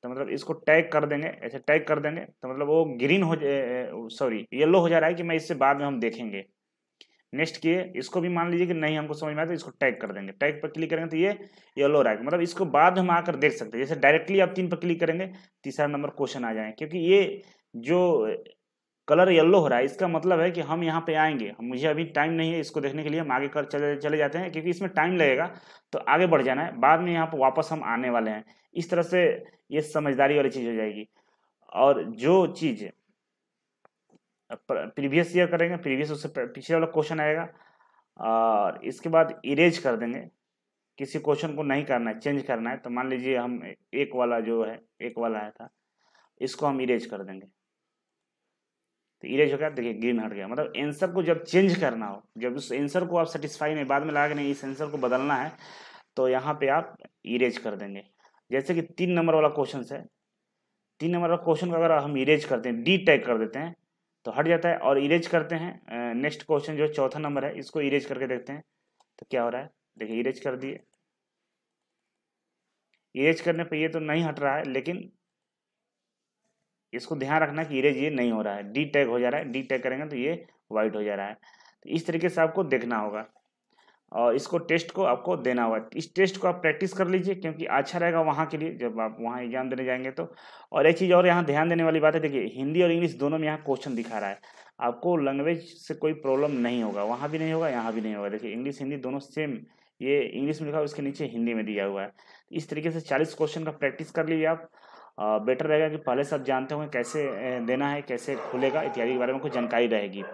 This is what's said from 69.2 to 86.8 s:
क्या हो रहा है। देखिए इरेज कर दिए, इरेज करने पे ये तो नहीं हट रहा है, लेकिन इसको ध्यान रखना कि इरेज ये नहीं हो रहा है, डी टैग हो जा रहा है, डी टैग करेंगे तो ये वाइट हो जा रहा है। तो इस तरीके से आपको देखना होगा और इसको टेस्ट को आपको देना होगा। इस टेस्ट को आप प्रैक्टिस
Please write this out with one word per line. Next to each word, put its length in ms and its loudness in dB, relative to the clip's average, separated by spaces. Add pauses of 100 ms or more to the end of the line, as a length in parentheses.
क्या 120 0
हो 60 0
रहा 140 -6
है। 80 -16 (280)
देखिए 220 -4
इरेज 200 -2
कर 160 -4
दिए, 240 -10 (2250)
इरेज 260 2
करने 240 0
पे 160 -4
ये 80 0
तो 100 -4
नहीं 240 0
हट 180 -4
रहा 160 0
है, 80 -4
लेकिन 480 -6 (1800)
इसको 240 -8
ध्यान 260 2
रखना 220 -2
कि 140 -4
इरेज 180 4
ये 140 0
नहीं 220 0
हो 100 -2
रहा 120 -4
है, 180 -10
डी 120 0
टैग 240 2
हो 120 0
जा 80 2
रहा 120 0
है, 80 -8
डी 140 -6
टैग 200 -4
करेंगे 240 -4
तो 100 -8
ये 300 -4 (260)
वाइट 240 0
हो 60 -4
जा 120 -2
रहा 120 -6
है। 80 -10 (480)
तो 80 -14
इस 160 -2
तरीके 220 -2
से 120 0
आपको 240 2
देखना 320 0
होगा 300 -4 (840)
और 220 2
इसको 240 -2
टेस्ट 320 -2
को 140 -2
आपको 320 0
देना 260 0
होगा। 340 -2
इस 180 -10
टेस्ट 220 2
को 120 0
आप 60 0
प्रैक्टिस 380 -2